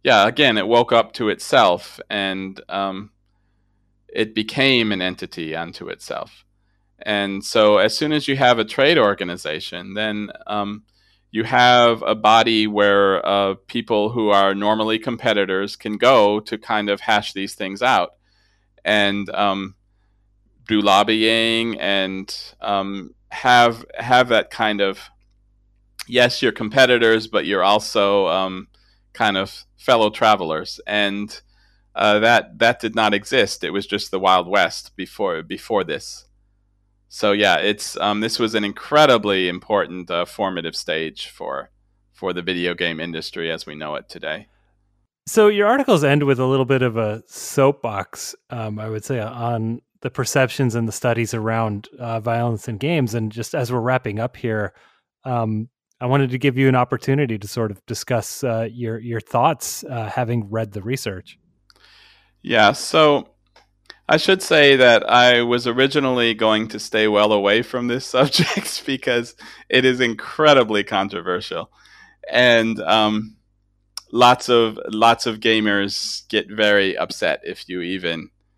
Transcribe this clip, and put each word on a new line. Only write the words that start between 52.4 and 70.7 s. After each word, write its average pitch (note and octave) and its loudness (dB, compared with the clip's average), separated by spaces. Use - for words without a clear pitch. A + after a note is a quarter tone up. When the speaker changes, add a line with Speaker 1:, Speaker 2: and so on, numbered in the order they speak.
Speaker 2:
in A2 -8
games. C3+ -2
And A2 -4
just A2+ -10
as B2 -4
we're B2 -2
wrapping A#2+ -2
up B2 -6
here, G#2+ -6
um, A2+ -4
I B2 -8
wanted C3+ 2
to B2+ -4
give B2+ 0
you C3+ 4
an B2+ 2
opportunity B2+ 0
to G2+ -14
sort A2 -4
of - -14
discuss, - -6
uh, A2+ -2
your, A2+ -8
your A#2 -8
thoughts, - -2
uh, A2+ -8
having A#2 -4
read A2 -6
the G2+ -12
research. G#2 -10
Speaker 1:
Yeah, A2 4
so D3 2
I - 2
should F#3+ 2
say C#3+ 6
that A#2+ 6
I B2 6
was A#2+ 0
originally B2+ 0
going G#2+ 0
to A2 -12
stay G#2+ 0
well G#2+ 4
away G#2 2
from B2 -6
this B2 -4
<laughs> - -8
subject - 0
because B2 -4
it B2+ 2
is B2+ 2
incredibly A#2 2